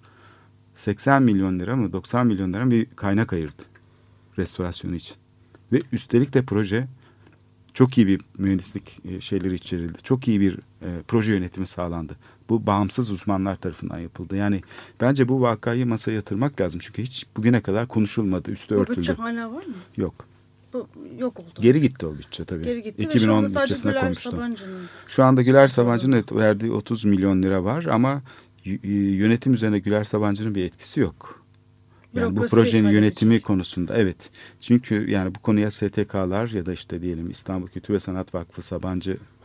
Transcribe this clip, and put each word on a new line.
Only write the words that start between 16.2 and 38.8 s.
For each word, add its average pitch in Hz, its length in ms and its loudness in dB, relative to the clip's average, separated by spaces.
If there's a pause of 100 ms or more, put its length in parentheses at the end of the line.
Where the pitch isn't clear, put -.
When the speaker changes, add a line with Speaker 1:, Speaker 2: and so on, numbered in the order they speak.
Speaker 1:
lazım. 87 220 -4
Çünkü - 200 -10
hiç - 220 -10 (120)
bugüne 113 240 4
kadar 110 260 0
konuşulmadı, 101 640 -2
üstü - 240 -4
Speaker 2:
Bu 101 40 6
Speaker 1:
örtüldü. 233 180 0
Speaker 2:
bütçe - 160 -2
hala 233 400 -8
var 359 120 -12
mı? 294 80 -12 (240)
Speaker 1:
Yok. 92 280 -6 (480)
Speaker 2:
Bu - 140 -8 (320)
yok 247 200 -8
oldu. 165 220 -14
Speaker 1:
Geri 127 200 6
gitti - 240 -2
o 78 120 -8
bütçe 78 280 -12
tabii. 82 180 -8
Speaker 2:
Geri 240 200 -6
gitti 214 160 -10
ve 107 40 -2
Speaker 1:
İki 190 160 4
bin 110 40 2
on 110 40 4
Speaker 2:
şu 110 60 6
anda 104 160 4
sadece 98 240 0
Speaker 1:
bütçesine - 180 -2
Speaker 2:
Güler - 120 0
Speaker 1:
konmuştu. 90 280 -4
Speaker 2:
Sabancı'nın 196 500 -8 (260)
Speaker 1:
Şu - 160 2
anda 131 180 6
Güler 131 260 8
Speaker 2:
Sabancı'nın 120 440 2
Speaker 1:
Sabancı'nın 110 280 2
et-, 110 60 4
verdiği 107 260 2
otuz 107 340 -4
milyon 95 380 4
lira 95 200 0
var 139 220 -2
ama 135 360 0 (440)
y-, 95 180 -6
y-, 98 320 0
yönetim 113 380 4
üzerine 107 260 2
Güler 104 240 0
Sabancı'nın 104 520 -2
bir 95 80 -2
etkisi - 360 -6
yok. - 420 -4 (720)
Yani 233 180 -2
bu 95 40 -2
Speaker 2:
Bürokrasi 110 200 0
Speaker 1:
projenin 113 280 6
Speaker 2:
halledecek. 104 180 6
Speaker 1:
yönetimi 107 400 4
konusunda 92 560 -2
evet. 95 320 -2 (300)
Çünkü 110 520 2
yani 92 240 -2
bu - 40 -14
konuya 104 320 0
S 104 180 -4
T 101 160 -2
K'lar 98 420 -2
ya 104 180 -4
da 90 80 -4
işte 85 280 -10
diyelim 85 280 -6
İstanbul 92 380 -8
Kültür - 260 -8
ve 98 60 2
Sanat 90 340 -8
Vakfı, 87 280 -10
Sabancı 92 560 -6 (280)